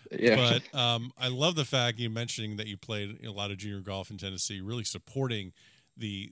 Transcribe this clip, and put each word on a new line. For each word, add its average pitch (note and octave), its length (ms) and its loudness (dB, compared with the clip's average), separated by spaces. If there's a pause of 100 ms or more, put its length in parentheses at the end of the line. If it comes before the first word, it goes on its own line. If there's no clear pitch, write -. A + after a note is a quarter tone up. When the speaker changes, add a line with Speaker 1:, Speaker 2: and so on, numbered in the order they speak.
(100)
Speaker 1:
Yeah. A#2 240 6 (380)
Speaker 2:
But, C#3+ 40 -4
um, A#2+ 400 2
I B2+ 100 0
love D3 280 2
the D3+ 100 2
fact A#2+ 340 2
you A#2 100 0
mentioning A2 480 -2
that G#2+ 100 -4
you G2+ 80 -6
played G#2 500 -6
a A2+ 60 -8
lot G2+ 200 -2
of G2 60 -6
junior G2+ 240 -6
golf F#2+ 280 -4
in G2+ 80 -10
Tennessee, F#2+ 420 -4
really A2 240 -4
supporting G#2+ 720 -2 (420)
the, G2+ 360 -4